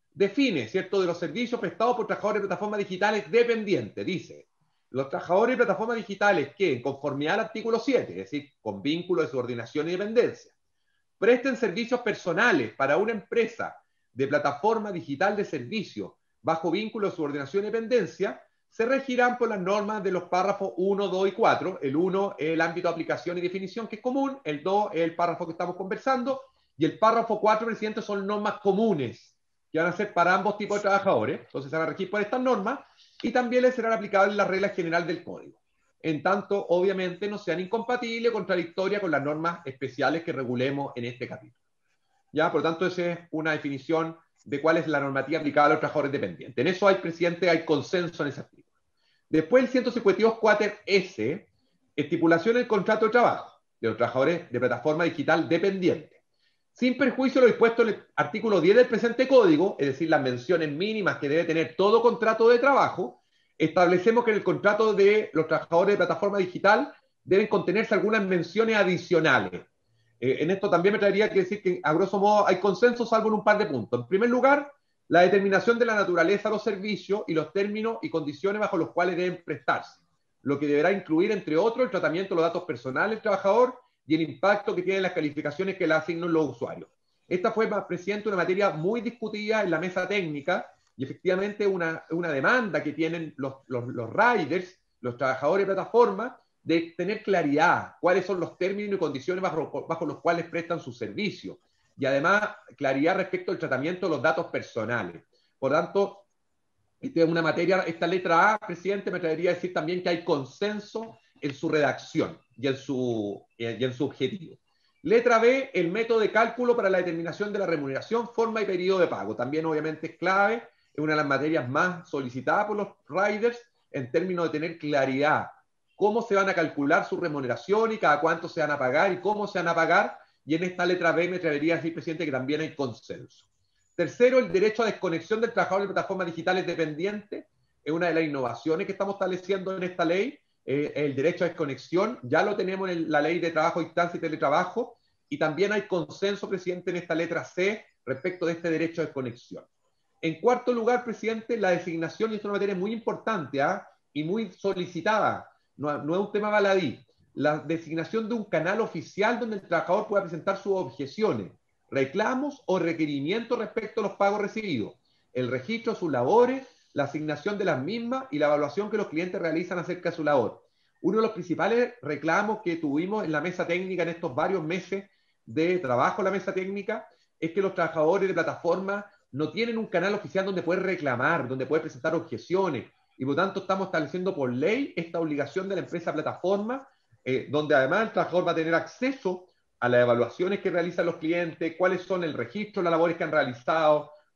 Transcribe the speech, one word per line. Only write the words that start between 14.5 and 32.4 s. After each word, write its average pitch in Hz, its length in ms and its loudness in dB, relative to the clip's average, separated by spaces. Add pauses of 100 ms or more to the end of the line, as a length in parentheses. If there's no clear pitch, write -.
digital 175 420 -2
de 202 80 -2
servicio 123 760 -8 (240)
bajo 165 300 -2
vínculo 208 380 -4
de - 60 -12
subordinación 143 480 -4
y - 20 -6
dependencia, 220 760 -2 (280)
se - 160 -2
regirán 247 520 0
por 226 120 0
las 208 100 -4
normas 202 420 -2
de 190 100 -2
los 180 120 -2
párrafos 185 540 0
uno, 196 320 0
dos 190 180 0
y 196 60 0
cuatro". 170 480 2
El 139 160 -2
uno 190 400 0
es 156 140 -2
el 160 100 0
ámbito 170 260 -2
de 165 60 0
aplicación 165 440 -4
y 175 40 -6
definición, 190 480 -6
que 214 80 -10
es - 40 -16
común, 269 440 -2
el 147 180 -6
dos 202 300 0
es 160 80 0
el 165 120 0
párrafo 175 320 -2
que 165 60 -12
estamos 175 240 -6
conversando, 247 640 -2 (380)
y 151 80 0
el 156 120 -2
párrafo 226 440 4
cuatro, 214 260 2
presidente, 214 340 -4
son 196 240 -6
normas 208 360 -4
comunes 190 720 0 (380)
que 160 100 0
van 175 100 2
a 170 60 -6
ser 208 160 -4
para 175 200 4
ambos 202 240 0
tipos 202 200 -2
de 202 60 -4
trabajadores, 190 580 2
entonces 139 280 -10
se 156 60 -6
van 160 100 0
a 156 60 -4
regir 185 180 -6
por 208 120 -2
estas 226 180 -2
normas, 254 400 0 (420)